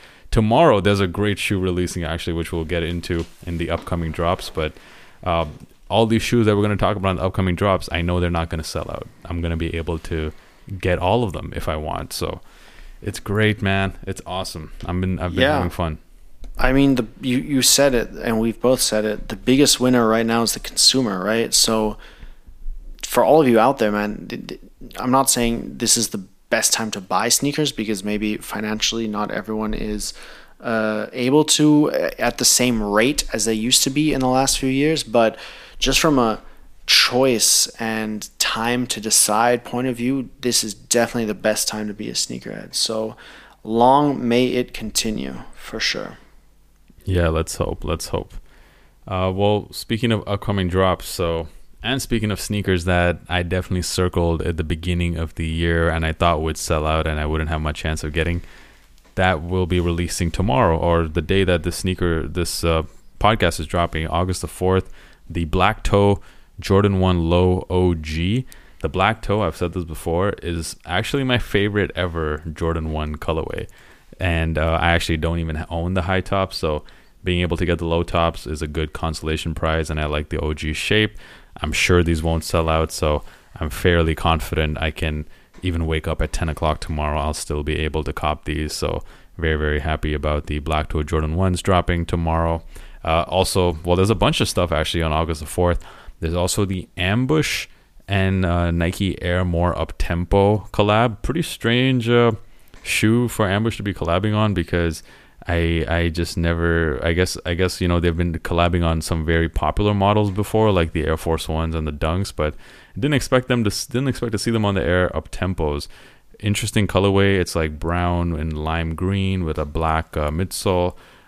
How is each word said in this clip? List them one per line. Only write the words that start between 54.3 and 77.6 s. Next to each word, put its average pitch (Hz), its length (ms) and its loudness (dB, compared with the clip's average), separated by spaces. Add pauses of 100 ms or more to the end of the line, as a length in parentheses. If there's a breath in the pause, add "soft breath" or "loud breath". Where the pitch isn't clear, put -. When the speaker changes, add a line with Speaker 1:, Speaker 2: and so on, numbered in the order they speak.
Speaker 1:
at 82 160 -2
the 82 60 -2
beginning 85 520 -2
of 80 200 -6
the 82 100 -4
year 82 420 2
and 80 160 0
I 80 80 0
thought 82 300 2
would 80 160 -2
sell 78 280 0
out 80 200 0
and 78 120 -2
I 76 60 -2
wouldn't 78 240 -2
have 78 140 -2
much 76 160 -4
chance 78 260 -4
of 76 80 -6
getting, 82 300 -2 (720 soft breath)
that 92 280 2
will 90 240 0
be 87 140 2
releasing 85 500 -2
tomorrow, 101 460 2
or 85 320 2
the 78 140 -2
day 95 220 2
that 87 180 2
this 85 140 -4
sneaker, 87 520 -2
this, 82 340 -4
uh, 82 200 2 (360)
podcast 107 400 2
is 78 80 -6
dropping, 82 420 -2
August 87 340 -2
the 85 60 -8
fourth, 92 440 0 (380 soft breath)
the 85 160 -2
Black 92 360 0
Toe 101 380 2 (400 soft breath)
Jordan 98 400 2
one 90 300 2
Low 90 400 2
O 90 240 2
G. 82 500 -4 (360 soft breath)
The - 100 -4
Black 95 320 0
Toe, 104 200 0
I've 82 140 -2
said 87 160 -2
this 90 120 -4
before, 82 580 -2
is 85 420 -6
actually 107 400 -2
my 127 140 2
favorite 101 580 0
ever 80 460 -2 (100)
Jordan 82 400 -2
one 76 240 -4
colorway. - 500 -4 (540 loud breath)
And, 82 380 0
uh, 80 220 2
I 85 120 2
actually 82 240 0
don't 82 220 -2
even 80 320 -4
own 85 240 -2
the 92 80 0
high 92 180 0
top, 95 320 -2
so 76 320 -4 (400 soft breath)
being 90 160 0
able 85 160 0
to 87 100 0